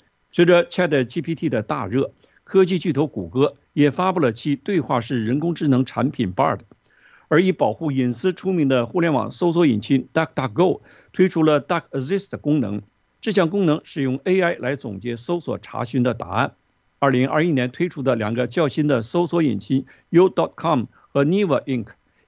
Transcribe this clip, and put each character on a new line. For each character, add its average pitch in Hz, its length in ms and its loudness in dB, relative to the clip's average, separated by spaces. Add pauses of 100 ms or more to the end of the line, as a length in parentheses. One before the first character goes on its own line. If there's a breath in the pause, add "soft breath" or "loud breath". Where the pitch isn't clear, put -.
(300 soft breath)
随 175 140 2
着 175 240 6
Chat 151 360 0
G 117 180 -6
P 165 120 -6
T 160 140 -4
的 123 140 -2
大 135 240 -6
热， 123 260 -2 (320 soft breath)
科 190 200 4
技 180 140 0
巨 160 140 -2
头 139 140 0
谷 92 220 -8
歌 127 280 0 (160)
也 147 180 4
发 185 220 0
布 175 80 -2
了 123 120 2
其 139 240 -4
对 185 240 -2
话 120 200 -2
式 120 180 -4
人 117 220 -2
工 170 140 -2
智 151 140 -2
能 131 160 4
产 120 260 -2
品 92 240 -4
Bard， 131 260 0 (680 soft breath)
而 160 140 4
以 190 100 2
保 113 200 0
护 156 180 -4
隐 131 220 0
私 180 200 -2
出 185 200 -4
名 156 160 2
的 123 180 2
互 175 140 -2
联 165 120 2
网 117 180 -2
搜 175 220 -2
索 170 140 4
引 110 140 2
擎 131 340 0
DuckDuckGo 139 640 0 (320 soft breath)
推 190 160 4
出 165 140 0
了 151 180 4
Duck 160 300 -4
Assist 151 480 -4
功 151 220 0
能。 104 220 -4 (380)
这 220 120 -4
项 170 180 2
功 196 160 0
能 147 160 2
使 - 200 -8
用 131 220 -2
A 190 160 2
I 175 140 0
来 135 220 -4
总 104 240 -10
结 120 160 -6
搜 170 240 -6
索 107 180 -6
查 113 260 -10
询 127 180 0
的 123 120 0
答 123 140 -10
案。 107 260 -2 (440)
二 139 120 2
零 131 180 2
二 156 160 0
一 175 60 0
年 127 200 0
推 180 180 -4
出 151 140 -10
的 127 120 2
两 110 200 -2
个 123 120 -2
较 151 220 0
新 151 180 -2
的 131 160 2
搜 175 240 -2
索 170 160 0
引 113 160 0
擎 135 260 -2 (260 soft breath)
U 185 200 6
dot 170 260 -2
com 151 280 -2 (280 soft breath)
和 143 120 2
Niva 165 400 0
Inc 123 240 -6 (400)